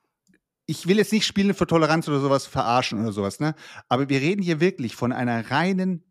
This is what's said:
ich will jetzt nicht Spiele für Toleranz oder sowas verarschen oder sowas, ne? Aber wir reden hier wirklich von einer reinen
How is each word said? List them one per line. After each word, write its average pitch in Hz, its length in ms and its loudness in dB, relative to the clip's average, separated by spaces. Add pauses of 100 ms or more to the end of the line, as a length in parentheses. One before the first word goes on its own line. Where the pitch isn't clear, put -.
(680)
ich 156 200 -8
will 196 100 6
jetzt 208 140 2
nicht 214 140 2
Spiele 196 300 2
für 170 100 0
Toleranz 160 420 2
oder 143 120 0
sowas 139 260 2
verarschen 117 560 0
oder 113 100 -2
sowas, 98 280 -4
ne? 151 160 -2 (340)
Aber 131 200 0
wir 139 120 0
reden 190 220 -2
hier 165 160 -2
wirklich 165 360 -2
von 123 160 -2
einer 117 380 -2
reinen 185 600 -2